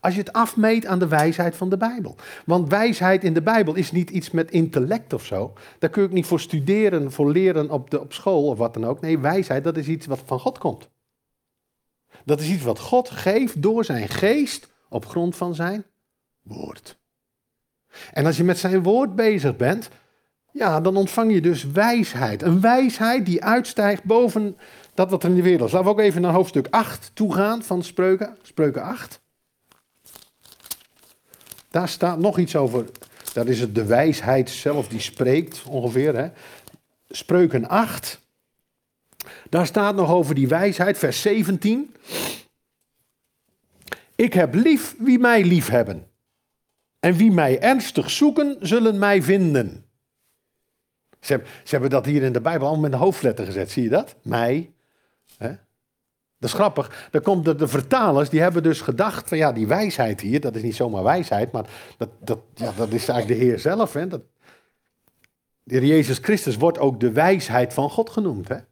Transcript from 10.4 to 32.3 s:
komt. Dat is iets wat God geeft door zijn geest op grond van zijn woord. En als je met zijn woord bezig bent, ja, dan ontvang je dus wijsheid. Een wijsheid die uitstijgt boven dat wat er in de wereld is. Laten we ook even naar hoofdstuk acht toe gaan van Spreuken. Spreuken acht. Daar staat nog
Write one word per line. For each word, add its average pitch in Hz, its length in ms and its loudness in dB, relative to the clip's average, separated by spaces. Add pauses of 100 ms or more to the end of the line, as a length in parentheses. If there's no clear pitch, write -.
komt. - 320 -6 (1400)
Dat 147 140 0
is 156 100 -6
iets 175 140 -2
wat 120 160 -2
God 247 300 0
geeft 214 520 -2
door 220 240 2
zijn 110 220 -4
geest 262 600 -2 (220)
op 113 160 -8
grond 175 300 -4
van 175 200 -6
zijn 185 280 -6 (580)
woord. - 560 -18 (1120)
En 143 140 0
als 156 120 2
je 170 60 0
met 175 140 2
zijn 185 260 0
woord 208 320 2
bezig 202 400 0
bent, 175 340 -2 (640)
ja, 180 300 0
dan 190 140 2
ontvang 220 360 2
je 180 100 4
dus 156 220 0
wijsheid. 151 800 0
Een 175 200 4
wijsheid 233 640 2
die 175 180 0
uitstijgt 214 600 0
boven 214 540 2 (360)
dat 185 160 2
wat 190 140 -2
er 175 60 2
in 185 60 4
de 180 60 6
wereld 170 260 4
is. - 40 -2
Laten 185 160 2
we 208 60 4
ook 202 60 2
even 190 220 2
naar 175 120 2
hoofdstuk 180 360 2
acht - 440 -2
toe 202 200 0
gaan 214 300 0
van 180 200 -4
Spreuken. 190 580 -2
Spreuken 143 420 -2
acht. - 380 -12 (2500)
Daar 175 180 -2
staat 170 300 -2
nog 190 200 2